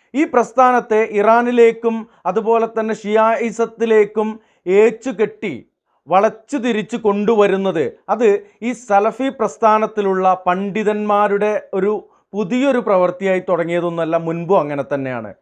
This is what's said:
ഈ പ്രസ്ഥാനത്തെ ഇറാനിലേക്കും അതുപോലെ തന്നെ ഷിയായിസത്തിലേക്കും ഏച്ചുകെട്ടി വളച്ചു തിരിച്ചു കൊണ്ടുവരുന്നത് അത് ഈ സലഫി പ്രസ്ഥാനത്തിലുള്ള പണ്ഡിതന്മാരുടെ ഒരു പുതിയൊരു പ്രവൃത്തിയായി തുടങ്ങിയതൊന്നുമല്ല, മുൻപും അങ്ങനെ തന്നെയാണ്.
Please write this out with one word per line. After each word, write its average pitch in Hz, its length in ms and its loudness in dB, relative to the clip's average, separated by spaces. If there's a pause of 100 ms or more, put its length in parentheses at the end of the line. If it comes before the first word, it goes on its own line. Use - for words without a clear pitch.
(140)
ഈ 294 100 0
പ്രസ്ഥാനത്തെ 240 760 2 (120)
ഇറാനിലേക്കും 226 840 2 (260)
അതുപോലെ 220 460 0
തന്നെ 220 260 -4
ഷിയായിസത്തിലേക്കും 220 1300 0 (360)
ഏച്ചുകെട്ടി 208 880 0 (540)
വളച്ചു 214 500 0
തിരിച്ചു 233 420 -4
കൊണ്ടുവരുന്നത് 196 840 0 (240)
അത് 220 200 0 (340)
ഈ 240 180 -4
സലഫി 208 520 0
പ്രസ്ഥാനത്തിലുള്ള 214 1000 0 (120)
പണ്ഡിതന്മാരുടെ 208 1080 0 (220)
ഒരു 196 180 0 (400)
പുതിയൊരു 247 480 0
പ്രവൃത്തിയായി 185 640 0
തുടങ്ങിയതൊന്നുമല്ല, 170 760 -2
മുൻപും 165 400 -2
അങ്ങനെ 147 280 -2
തന്നെയാണ്. 127 440 -6 (120)